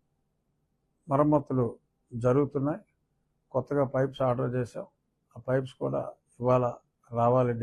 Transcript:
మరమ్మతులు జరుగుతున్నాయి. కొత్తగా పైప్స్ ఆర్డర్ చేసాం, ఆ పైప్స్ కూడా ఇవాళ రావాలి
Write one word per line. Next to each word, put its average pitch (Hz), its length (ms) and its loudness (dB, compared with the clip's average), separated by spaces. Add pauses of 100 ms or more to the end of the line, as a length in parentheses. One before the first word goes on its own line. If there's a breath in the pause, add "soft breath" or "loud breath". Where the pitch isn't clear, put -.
(1120)
మరమ్మతులు 139 560 2 (440)
జరుగుతున్నాయి. 135 720 0 (720)
కొత్తగా 143 300 -2 (100)
పైప్స్ 135 340 -2
ఆర్డర్ 123 300 0
చేసాం, 117 280 -6 (500)
ఆ - 20 -20 (100)
పైప్స్ 131 340 -2
కూడా 135 200 -4 (400)
ఇవాళ 127 240 2 (540)
రావాలి 123 440 4